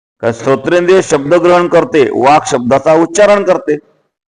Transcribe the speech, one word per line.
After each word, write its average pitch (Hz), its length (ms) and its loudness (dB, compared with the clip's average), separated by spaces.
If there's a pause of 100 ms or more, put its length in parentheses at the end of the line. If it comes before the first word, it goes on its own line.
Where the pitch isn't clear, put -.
(180)
कारण 113 140 -4
श्रोत्रेंद्रिय 175 680 0
शब्द 147 320 -2
ग्रहण 175 340 2
करते, 151 420 0
वाक 143 360 2
शब्दाचा 135 460 0
उच्चारण 196 520 2
करते, 165 320 -2 (520)